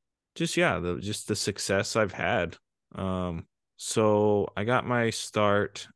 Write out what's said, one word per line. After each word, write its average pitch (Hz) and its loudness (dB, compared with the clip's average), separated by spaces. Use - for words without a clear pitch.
just, - -4
yeah, 160 2
the, 87 -2
just 104 -8
the 104 -2
success - -2
I've 107 0
had. 87 -2
Um, 92 -4
so 104 4
I 101 -2
got 120 0
my 117 0
start, - 0